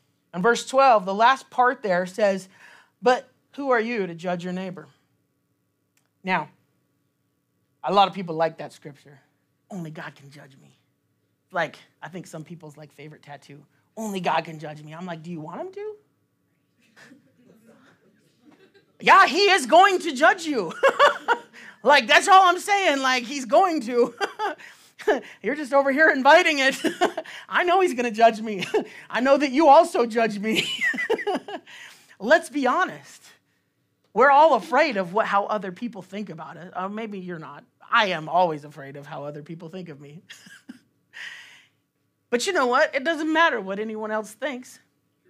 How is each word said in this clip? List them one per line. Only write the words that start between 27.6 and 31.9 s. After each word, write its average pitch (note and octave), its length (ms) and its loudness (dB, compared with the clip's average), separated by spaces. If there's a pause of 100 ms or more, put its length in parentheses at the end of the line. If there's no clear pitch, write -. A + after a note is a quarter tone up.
know F4+ 160 2
he's F4+ 140 0
gonna A#3+ 180 -4
judge A3+ 300 2
me. G#3+ 240 -8 (220)
<laughs> - 220 -20
I A3 120 -4
know C#4 160 4
that C#4 140 -2
you D4 180 4
also C#4 360 6
judge A3 340 -2
me. A3 300 -2 (800)
<laughs> - 680 -18